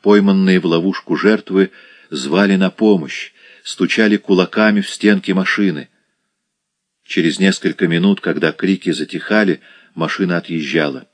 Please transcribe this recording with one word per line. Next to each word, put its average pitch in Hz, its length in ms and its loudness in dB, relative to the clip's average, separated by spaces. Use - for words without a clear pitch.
Пойманные 98 580 4
в 90 60 -6
ловушку 85 500 -2
жертвы 98 540 0
звали 98 460 0
на 92 140 2
помощь, 95 640 -2
стучали - 560 0
кулаками 104 640 0
в - 80 -8
стенки 101 420 0
машины. 92 560 -2
Через 82 340 -2
несколько 92 500 0
минут, 87 320 0
когда 80 320 -2
крики - 400 -2
затихали, 90 680 -2
машина 87 420 -2
отъезжала. 76 760 -4